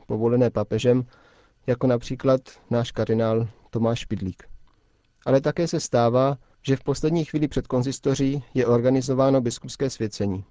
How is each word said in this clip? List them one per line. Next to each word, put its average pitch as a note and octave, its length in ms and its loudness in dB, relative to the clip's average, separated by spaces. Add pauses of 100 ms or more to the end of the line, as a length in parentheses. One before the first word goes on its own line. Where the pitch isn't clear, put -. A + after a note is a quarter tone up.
povolené A#2 420 2
papežem, B2 560 0 (640)
jako B2+ 200 0
například C3 540 0 (280)
náš A#2 220 -2
kardinál A2+ 560 0 (220)
Tomáš A#2 360 -2
Pidlík. G2 380 -6 (840)
Ale C3 160 4
také D#3+ 260 0
se E3 120 -4
stává, B2+ 580 2 (240)
že C3+ 140 0
v - 80 -4
poslední D#3 420 0
chvíli D3+ 220 -2
před - 200 -4
konzistoří C3+ 760 -2 (100)
je B2+ 120 2
organizováno C3 760 4
biskupské B2+ 480 -4
svěcení. G2+ 600 -4